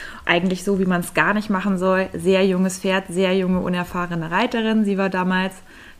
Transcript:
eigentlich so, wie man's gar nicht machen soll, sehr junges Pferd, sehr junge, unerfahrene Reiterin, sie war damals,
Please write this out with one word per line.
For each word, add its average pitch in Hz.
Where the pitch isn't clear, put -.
eigentlich 180
so, 202
wie 190
man's 175
gar 170
nicht 214
machen 190
soll, 185
sehr 185
junges 185
Pferd, 190
sehr 185
junge, 185
unerfahrene 175
Reiterin, 220
sie 202
war 196
damals, 185